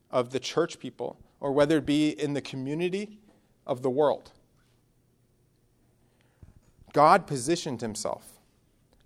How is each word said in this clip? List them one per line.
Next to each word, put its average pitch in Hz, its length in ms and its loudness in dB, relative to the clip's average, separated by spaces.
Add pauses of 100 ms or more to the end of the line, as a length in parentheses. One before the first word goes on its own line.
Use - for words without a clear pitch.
(120)
of 123 180 0
the 131 100 -4
church - 380 -2
people - 400 -10 (220)
or 135 120 -4
whether 147 260 4
it 127 100 -2
be 151 220 2
in 143 240 -4
the 135 80 -4
community 175 760 -6 (480)
of 127 160 -6
the 135 80 0
world. 135 420 0 (2500)
God 160 320 6
positioned 139 560 -4
himself - 580 -8 (680)